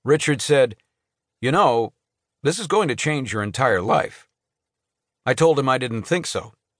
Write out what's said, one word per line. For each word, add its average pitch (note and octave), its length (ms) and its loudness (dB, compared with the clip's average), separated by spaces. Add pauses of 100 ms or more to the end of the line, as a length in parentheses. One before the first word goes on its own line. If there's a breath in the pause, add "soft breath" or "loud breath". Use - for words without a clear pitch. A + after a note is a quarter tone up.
Richard D3 360 2
said, C3 360 2 (640)
"You B2 100 -2
know, C3 420 2 (480)
this F3+ 160 0
is A3 100 -10
going G#3 200 0
to B2 80 -2
change C3+ 380 -4
your G#2+ 100 -4
entire G#2 380 0
life." - 480 -2 (960)
I B2+ 80 0
told D#3+ 260 2
him C3+ 80 0
I C3 100 2
didn't A#2 260 -6
think F3 220 -4
so. - 280 -8 (260)